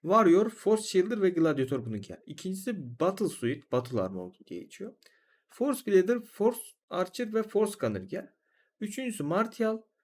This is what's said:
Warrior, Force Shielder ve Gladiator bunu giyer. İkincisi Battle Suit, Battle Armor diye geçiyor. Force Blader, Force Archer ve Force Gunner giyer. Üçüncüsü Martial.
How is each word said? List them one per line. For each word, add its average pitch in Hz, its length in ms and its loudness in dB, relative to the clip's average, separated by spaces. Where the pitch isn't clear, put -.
Warrior, 196 480 6
Force 214 320 0
Shielder 202 400 0
ve 185 80 4
Gladiator 139 560 0
bunu 110 100 -6
giyer. 101 300 -12
İkincisi 185 720 -8
Battle 190 280 0
Suit, - 440 -4
Battle 123 280 -2
Armor 92 340 -6
diye 87 140 -12
geçiyor. - 320 -16
Force - 380 -4
Blader, 202 340 4
Force 240 400 -2
Archer 214 440 -4
ve 220 80 0
Force 208 380 0
Gunner 104 200 -2
giyer. - 320 -12
Üçüncüsü 214 440 -8
Martial. 220 540 -2